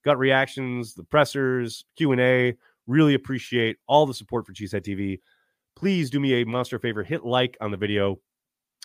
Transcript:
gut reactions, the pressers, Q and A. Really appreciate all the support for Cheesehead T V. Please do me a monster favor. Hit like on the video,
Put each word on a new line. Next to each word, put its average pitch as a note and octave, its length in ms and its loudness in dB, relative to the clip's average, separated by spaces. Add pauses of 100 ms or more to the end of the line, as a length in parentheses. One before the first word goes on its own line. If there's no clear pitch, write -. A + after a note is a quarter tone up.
gut C#3+ 140 2
reactions, C3 760 0
the F2+ 80 -18
pressers, B2+ 840 0 (100)
Q D#3 160 2
and B2 80 2
A. B2+ 380 2 (300)
Really D3 260 6
appreciate B2 640 -2 (100)
all D3 180 6
the C3+ 80 -6
support A2 320 -6
for F#2+ 80 -20
Cheesehead G2 300 -6
T G2+ 120 -6
V. F#2+ 260 -6 (540)
Please F3 340 0
do C#3 100 -2
me C3+ 220 2
a A#2+ 40 0
monster A#2+ 340 -4
favor. G#2+ 240 -4
Hit D3+ 200 -6
like B2+ 380 0
on G#2+ 100 -4
the G2+ 60 -6
video, G2 420 -2 (640)